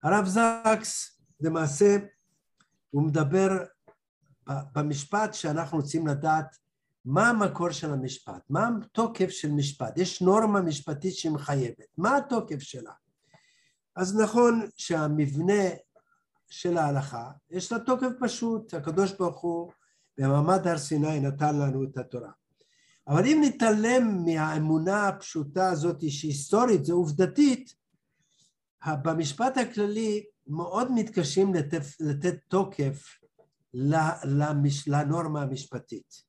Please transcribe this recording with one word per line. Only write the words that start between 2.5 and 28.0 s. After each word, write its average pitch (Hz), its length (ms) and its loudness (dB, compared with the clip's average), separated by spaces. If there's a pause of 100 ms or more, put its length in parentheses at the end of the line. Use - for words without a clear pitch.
הוא 143 120 2
מדבר 156 460 2 (1000)
ב-, 143 40 -4 (220)
במשפט 151 600 -2
שאנחנו 160 440 -4
רוצים 156 280 -2
לדעת 151 500 -2 (480)
מה 175 240 4
המקור 180 420 0
של 151 220 -6
המשפט, 131 580 -8
מה 190 180 2
התוקף 220 600 -2
של 156 240 -6
משפט. 139 460 -2
יש 180 240 -2
נורמה 202 380 4
משפטית 160 540 -4
שמחייבת. 143 720 -4 (120)
מה 226 180 2
התוקף 233 420 -4
שלה? 120 340 -14 (1040)
אז 190 240 0
נכון 226 460 4 (100)
שהמבנה 151 840 2 (880)
של 175 280 -2
ההלכה, 139 520 -2 (200)
יש 180 220 -6
לה 233 60 -4
תוקף 254 300 0 (120)
פשוט. 226 540 -4
הקדוש 165 380 0
ברוך 175 280 -4
הוא 170 320 -6 (460)
במעמד 147 480 2
הר 170 120 0
סיני 151 420 -2
נתן 143 360 0
לנו 135 280 0
את 131 140 -8
התורה. 123 320 -10 (800)
אבל 165 180 4
אם 311 180 6
נתעלם 226 800 2
מהאמונה 160 840 2
הפשוטה 185 600 -2
הזאת, 165 420 -2
שהיסטורית, 156 720 2
זה 160 80 -2
עובדתית, 185 840 2 (1080)